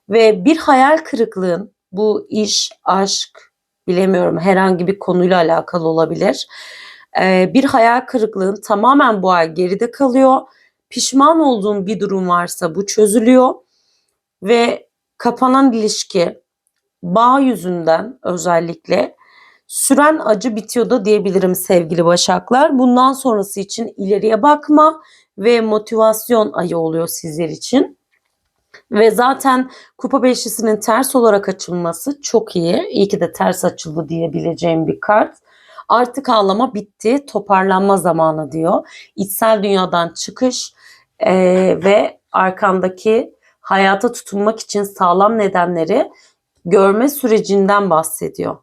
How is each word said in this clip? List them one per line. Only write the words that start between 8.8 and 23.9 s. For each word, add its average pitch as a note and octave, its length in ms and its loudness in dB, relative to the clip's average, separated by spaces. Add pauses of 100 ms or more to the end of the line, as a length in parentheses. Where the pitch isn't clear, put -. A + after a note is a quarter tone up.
bu F#3 80 2
ay E3 220 0
geride F3+ 380 -2
kalıyor. C4 500 2 (480)
Pişman C#4 500 2
olduğun G#3 480 0
bir G3+ 120 -4
durum F#3+ 300 -4
varsa F3 460 -4
bu G3+ 100 -6
çözülüyor. A#3 680 4 (880)
Ve A#3 460 0 (280)
kapanan B3+ 540 2
ilişki, G#3 720 -4 (640)
bağ A#3 360 2
yüzünden F3+ 840 -2
özellikle F3 920 -2 (520)
süren D4 580 2
acı G#3+ 300 -2
bitiyor A3 340 -4
da A3 160 0
diyebilirim F#3 500 2
sevgili F3 500 0
Başaklar. A#3 760 2
Bundan B3+ 340 4
sonrası G#3+ 460 -4
için G#3 380 -10